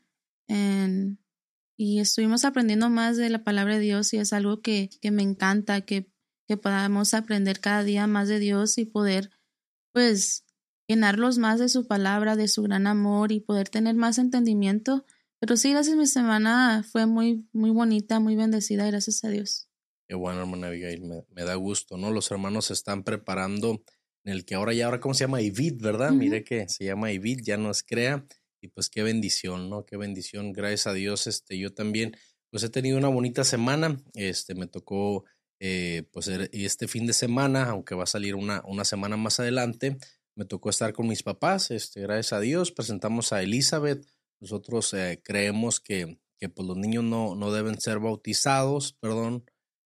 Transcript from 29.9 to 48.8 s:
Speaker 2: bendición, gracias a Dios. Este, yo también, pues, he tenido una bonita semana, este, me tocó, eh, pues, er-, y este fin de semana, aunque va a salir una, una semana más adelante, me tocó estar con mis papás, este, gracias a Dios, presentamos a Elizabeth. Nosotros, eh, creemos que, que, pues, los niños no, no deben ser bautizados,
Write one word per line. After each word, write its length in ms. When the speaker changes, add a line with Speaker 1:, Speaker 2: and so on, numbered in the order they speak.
Speaker 2:
bendición, 580
gracias 340
a 60
Dios. 340
Este, 320
yo 120
también, 440
pues, 140
he 60
tenido 280
una 120
bonita 340
semana, 580
este, 400
me 120
tocó, 580
eh, 520
pues, 180
er-, 220
y 140
este 220
fin 180
de 80
semana, 560
aunque 240
va 120
a 20
salir 260
una, 320
una 200
semana 320
más 220
adelante, 580
me 100
tocó 260
estar 220
con 140
mis 140
papás, 500
este, 300
gracias 320
a 60
Dios, 320
presentamos 640
a 100
Elizabeth. 640
Nosotros, 540
eh, 300
creemos 560
que, 400
que, 100
pues, 200
los 100
niños 260
no, 300
no 180
deben 300
ser 160
bautizados, 960